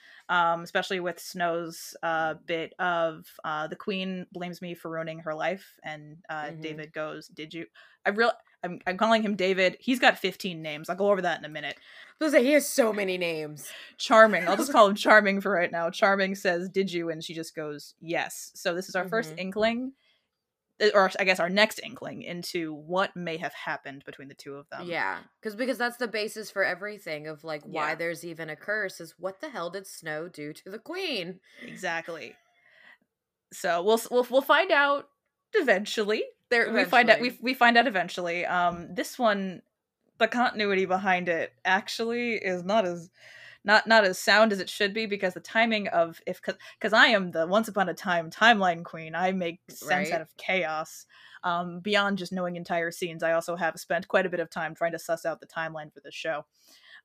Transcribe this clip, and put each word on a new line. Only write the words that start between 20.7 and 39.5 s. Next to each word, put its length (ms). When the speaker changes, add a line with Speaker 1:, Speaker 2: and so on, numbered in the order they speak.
Speaker 1:
or 260
I 40
guess 160
our 100
next 340
inkling 380
into 520
what 420
may 220
have 180
happened 500
between 220
the 80
two 200
of 140
them. 160
Speaker 2:
Yeah, 340
'cause, 140
because 240
that's 180
the 100
basis 440
for 120
everything 640
of, 160
like, 200
why 260
Speaker 1:
Yeah. 60
Speaker 2:
there's 280
even 280
a 40
curse 460
is 160
what 240
the 80
hell 220
did 160
Snow 400
do 260
to 160
the 100
queen? 600
Speaker 1:
Exactly. 720
So 300
we'll 120
s-, 160
we'll, 180
we'll 120
find 300
out 380
eventually. 680
There, 200
we 140
find 240
out, 100
we, 100
Speaker 2:
Eventually. 220
Speaker 1:
we 40
find 220
out 100
eventually. 580
Um, 480
this 240
one, 440